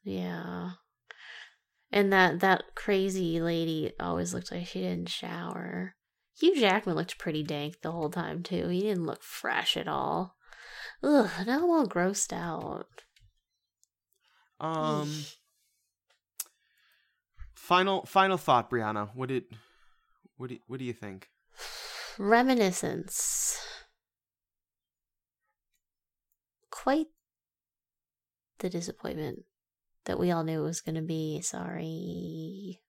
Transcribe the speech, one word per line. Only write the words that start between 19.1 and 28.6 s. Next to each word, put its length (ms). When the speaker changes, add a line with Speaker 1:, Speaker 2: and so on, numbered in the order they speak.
Speaker 2:
What 160
did, 140
what 140
do, 160
what 120
do 60
you 80
think? 380
Speaker 1:
Reminiscence. 1400
Quite 360
the 100